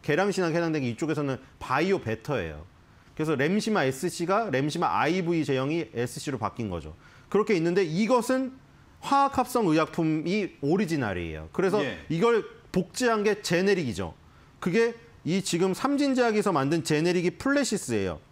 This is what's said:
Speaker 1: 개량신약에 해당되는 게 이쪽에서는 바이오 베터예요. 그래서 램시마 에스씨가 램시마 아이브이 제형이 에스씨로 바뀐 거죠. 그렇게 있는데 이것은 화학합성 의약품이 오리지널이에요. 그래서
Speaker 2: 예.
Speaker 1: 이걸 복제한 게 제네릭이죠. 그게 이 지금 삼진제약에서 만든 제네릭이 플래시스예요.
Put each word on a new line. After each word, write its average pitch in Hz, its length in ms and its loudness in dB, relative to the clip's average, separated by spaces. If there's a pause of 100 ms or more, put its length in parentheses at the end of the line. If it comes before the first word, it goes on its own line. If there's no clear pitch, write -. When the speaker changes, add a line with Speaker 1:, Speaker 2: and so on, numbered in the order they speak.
Speaker 1:
개량신약에 175 560 0
해당되는 160 300 0
게 120 60 -2
이쪽에서는 147 440 -2 (220)
바이오 170 420 0
베터예요. 104 640 -4 (500)
그래서 156 200 -2
램시마 190 500 0
에스씨가 175 680 -2
램시마 139 480 0
아이브이 165 460 0
제형이 143 500 -2
에스씨로 123 440 -6
바뀐 104 320 -4
거죠. 80 240 -8 (340)
그렇게 214 260 2
있는데 175 300 2
이것은 240 680 0 (480)
화학합성 269 680 2
의약품이 160 920 0
오리지널이에요. 110 920 -2
그래서 185 300 0
Speaker 2:
예. 110 160 -6 (120)
Speaker 1:
이걸 214 340 2 (280)
복제한 214 520 0
게 208 160 2
제네릭이죠. 160 720 0 (460)
그게 226 360 2 (300)
이 180 180 0
지금 185 300 0
삼진제약에서 247 800 2
만든 143 320 2
제네릭이 170 480 2
플래시스예요. 117 880 0 (120)